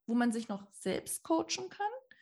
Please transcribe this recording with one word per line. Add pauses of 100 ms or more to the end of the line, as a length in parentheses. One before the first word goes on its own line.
wo
man
sich
noch
selbst
coachen
kann (360)